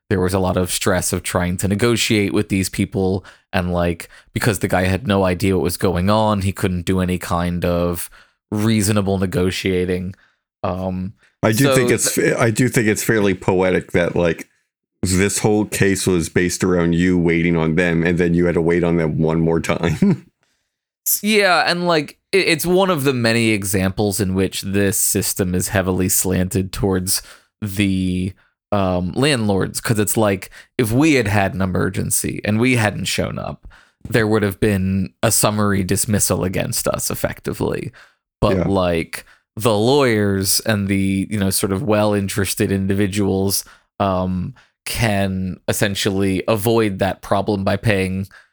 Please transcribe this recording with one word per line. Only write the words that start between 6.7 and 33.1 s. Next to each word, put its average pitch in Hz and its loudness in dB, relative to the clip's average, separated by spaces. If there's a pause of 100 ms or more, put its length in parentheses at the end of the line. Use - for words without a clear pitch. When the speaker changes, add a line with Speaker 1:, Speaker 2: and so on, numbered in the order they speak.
Speaker 1:
do 95 0
any 90 0
kind 87 -2
of 87 -2 (420)
reasonable 104 0
negotiating. 90 -2 (500)
Um, 92 -4 (300)
Speaker 2:
I 110 4
do 110 2
Speaker 1:
so 139 4
Speaker 2:
think 127 4
it's, - 0
Speaker 1:
th- - 2
Speaker 2:
I 120 2
do 120 2
think 117 2
it's 104 0
fairly 101 2
poetic 92 0
that, 87 0
like, 85 0 (520)
this 92 0
whole 107 2
case 98 0
was 87 2
based 87 0
around 87 2
you 90 2
waiting 85 2
on 80 2
them, 85 2
and 87 2
then 87 2
you 87 2
had 85 0
to 87 0
wait 85 2
on 85 2
them 80 0
one 80 2
more 82 2
time. 85 0 (340)
<laughs> - -18
Speaker 1:
S-, - -4
yeah, 196 2
and, 175 0
like, 165 0 (120)
it, 185 2
it's 160 0
one 180 2
of 151 0
the 139 2
many 117 2
examples 98 0
in 92 0
which 95 0
this 98 0
system 92 -2
is 90 0
heavily 92 0
slanted 92 -2
towards 95 -2 (400)
the, 95 -2 (380)
um, 92 0
landlords, 104 0
'cause 107 -2
it's 104 0
like, 104 0 (300)
if 104 0
we 147 4
had 120 2
had 98 0
an 92 -2
emergency 92 -2
and 107 0
we 127 2
hadn't 104 0
shown 85 -4